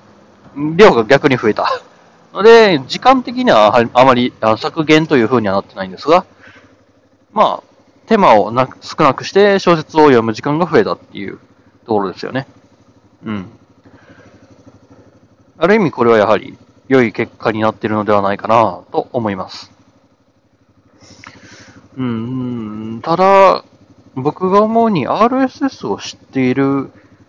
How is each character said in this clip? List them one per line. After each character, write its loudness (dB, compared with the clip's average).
量 6
が 0
逆 2
に 0
増 0
え 0
た。 -4
の -8
で、 6
時 -10
間 2
的 -8
に 2
は 4
あ 4
ま 4
り、 -2
あ、 0
削 -6
減 2
と 0
い 2
う 0
ふ 0
う 0
に -4
は -2
な -2
っ -6
て -20
な -10
い -12
ん -18
で -18
す -18
が、 4
ま -2
あ、 -20
手 0
間 4
を 0
な-、 -2
少 -18
な 2
く -14
し -14
て 2
小 2
説 -8
を 6
読 6
む -4
時 -12
間 -4
が -2
増 0
え 2
た -4
っ -16
て -20
い -12
う -16
と -4
こ 0
ろ -6
で -18
す -16
よ -10
ね。 -8
う -10
ん。 -10
あ -2
る 2
意 0
味 -2
こ -2
れ 4
は 4
や 2
は 2
り -10
良 2
い -2
結 -8
果 -4
に -4
な 0
っ -4
て -10
い -4
る -2
の -2
で 0
は 2
な -2
い -6
か -12
な 0
と -6
思 -4
い -6
ま -12
す。 -20
う -8
ん、 -4
う -8
ん、 -14
た -2
だ、 4
僕 -4
が 2
思 0
う 0
に -2
ア -4
ー 2
ル -2
エ -2
ス -10
エ 0
ス -14
を -6
知 -16
っ -20
て -2
い 0
る -4